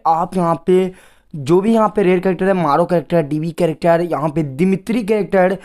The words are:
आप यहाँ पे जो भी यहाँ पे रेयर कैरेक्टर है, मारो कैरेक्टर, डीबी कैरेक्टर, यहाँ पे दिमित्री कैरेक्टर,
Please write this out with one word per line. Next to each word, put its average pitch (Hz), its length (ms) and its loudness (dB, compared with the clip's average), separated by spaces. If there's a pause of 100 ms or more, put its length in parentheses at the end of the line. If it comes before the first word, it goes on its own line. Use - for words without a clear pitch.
आप 170 300 0
यहाँ 170 300 0
पे 185 480 -2 (200)
जो 156 260 2
भी 226 120 2
यहाँ 214 220 2
पे 208 80 0
रेयर 180 160 2
कैरेक्टर 185 260 -2
है, 190 80 2
मारो 165 320 2
कैरेक्टर, 170 360 0
डीबी 151 300 -4
कैरेक्टर, 165 500 0
यहाँ 156 280 -4
पे 151 140 -2
दिमित्री 185 600 -2
कैरेक्टर, 190 600 0